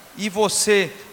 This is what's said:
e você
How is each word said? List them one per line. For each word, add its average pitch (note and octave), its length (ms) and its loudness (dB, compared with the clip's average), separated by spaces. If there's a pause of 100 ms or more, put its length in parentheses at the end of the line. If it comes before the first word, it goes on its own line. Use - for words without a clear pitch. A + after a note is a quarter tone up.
(160)
e G3+ 140 -6
você G3 640 2 (200)